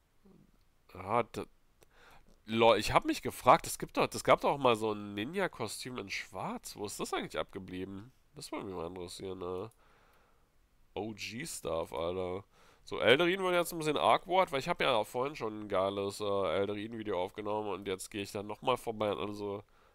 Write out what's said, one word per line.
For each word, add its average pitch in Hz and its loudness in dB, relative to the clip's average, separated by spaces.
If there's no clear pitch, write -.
Ah, 110 2
da, 101 -6
lol, 113 8
ich 113 0
hab 156 6
mich 311 -2
gefragt, - 6
es - -8
gibt - -8
doch, 151 2
es 110 -6
gab 131 8
doch 214 2
auch 147 2
mal 127 4
so 107 -2
ein 104 -8
Ninja-Kostüm 127 -4
in 101 -10
Schwarz. - -8
Wo 101 -6
ist - -8
das 226 -4
eigentlich 208 -4
abgeblieben? 95 -8
Das - -12
würde 214 -6
mich 95 -8
mal 85 -6
interessieren, 92 -8
ne? 92 -6
O-G-Stuff, 98 -6
Alter. 90 -4
So, 101 -6
Eldarin 175 6
wird 180 0
jetzt 175 0
ein 170 -6
bisschen 151 0
awkward, 160 4
weil 135 0
ich - -6
hab 175 -2
ja 139 4
auch 107 2
vorhin 135 -4
schon 110 -6
ein 107 -10
geiles, 98 0
äh, 107 -2
Eldarin-Video 101 0
aufgenommen 104 -2
und 98 -4
jetzt 95 -4
geh 101 -4
ich 98 -8
dann 104 -6
nochmal 117 0
vorbei 107 0
und 71 -2
alle 101 -4
so, 104 -6